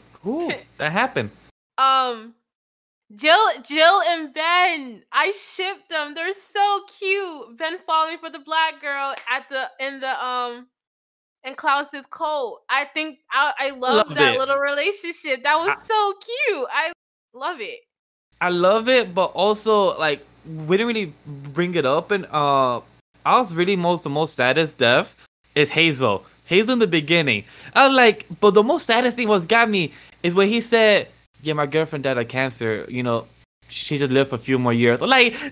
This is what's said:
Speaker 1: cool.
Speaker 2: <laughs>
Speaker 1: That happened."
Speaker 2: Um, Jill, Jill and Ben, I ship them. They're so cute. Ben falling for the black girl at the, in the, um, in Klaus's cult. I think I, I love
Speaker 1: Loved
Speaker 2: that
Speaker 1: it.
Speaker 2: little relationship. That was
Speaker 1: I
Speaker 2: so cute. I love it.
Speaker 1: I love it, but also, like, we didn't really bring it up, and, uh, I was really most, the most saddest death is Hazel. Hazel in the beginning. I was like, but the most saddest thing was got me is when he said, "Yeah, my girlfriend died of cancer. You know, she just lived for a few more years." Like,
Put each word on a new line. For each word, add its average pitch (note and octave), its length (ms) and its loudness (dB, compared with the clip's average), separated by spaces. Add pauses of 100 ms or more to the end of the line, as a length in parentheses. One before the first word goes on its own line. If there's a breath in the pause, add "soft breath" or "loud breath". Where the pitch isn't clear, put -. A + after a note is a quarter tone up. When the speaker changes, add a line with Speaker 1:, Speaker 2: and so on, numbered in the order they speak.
(220)
Speaker 1:
cool. D4+ 300 -6 (120)
Speaker 2:
<laughs> - 140 -20
Speaker 1:
That D3+ 140 -4
happened." F#3 380 -4 (480)
Speaker 2:
Um, B3+ 560 -2 (800)
Jill, D#4+ 340 4 (140)
Jill D#4+ 460 4
and D#4+ 240 -4
Ben, D#4+ 720 -2 (100)
I D4+ 200 0
ship G4 580 -8
them. D4 240 -6
They're E4+ 180 -6
so G4+ 500 -2 (160)
cute. F4+ 600 -6
Ben E4 280 -6
falling D#4+ 320 -2
for D#4+ 120 -14
the D#4 80 -16
black D#4 420 -4
girl C#4 340 -6 (140)
at C4 220 -4
the, C4+ 180 -6 (160)
in C4+ 160 -8
the, C4 240 -6
um, B3 420 -8 (800)
in C4 100 -12
Klaus's C#4+ 520 -4
cult. D4+ 640 -6
I C#4 160 0
think D#4 320 -8 (120)
I, C#4 280 0
I C#4 120 -2
love B3 380 0
Speaker 1:
Loved D4 80 -8
Speaker 2:
that - 200 4
Speaker 1:
it. - 20 -2
Speaker 2:
little C4+ 200 0
relationship. C#4+ 840 -4
That C#4+ 140 2
was E4 200 0
Speaker 1:
I - 100 -16
Speaker 2:
so G#4 280 0 (100)
cute. A4+ 480 -4
I D#4 200 -2 (420)
love C#4 260 -8
it. F3 200 -12 (600)
Speaker 1:
I F3 80 0
love F#3+ 400 2
it, A3+ 260 2
but F3+ 180 0
also, G#3 640 0
like, D3+ 260 -2 (220)
we D#3 320 -2
didn't A3+ 100 0
really G#3+ 240 -4 (140)
bring D3 480 -6
it D#3+ 120 0
up, D3+ 240 0
and, G3 220 -2
uh, C#3 480 2 (440)
I F#3 140 4
was G3+ 160 -2
really F3+ 220 0
most, F3 280 0
the D3+ 60 -6
most D3+ 240 -2
saddest C3+ 440 0
death B2+ 360 2 (400 soft breath)
is D3 140 4
Hazel. C3 560 0 (220 soft breath)
Hazel G#3+ 260 2
in B3 80 0
the A3 80 4
beginning. D3 560 0 (300 loud breath)
I C4+ 140 6
was C4+ 60 2
like, A#3 320 4 (140)
but G#3 140 6
the G#3 100 6
most D#4 220 0
saddest A#3+ 300 2
thing A#3+ 120 -2
was G3 180 2
got A#3 240 4
me F#3 220 -2 (320 loud breath)
is F3 100 0
when G3 140 4
he A#3 120 0
said, A3 460 4 (360)
"Yeah, D3+ 120 -4
my D3 120 -2
girlfriend D3+ 360 -2
died C3 160 0
of A#2 80 -2
cancer. A#2 640 -4
You B2 160 -6
know, A#2 220 -2 (420)
she - 300 -8
just C#3 140 0
lived C3+ 180 4
for C3+ 60 -6
a - 20 -6
few C3 200 0
more B2 140 2
years." A#2 280 4
Like, B3 360 2 (160 loud breath)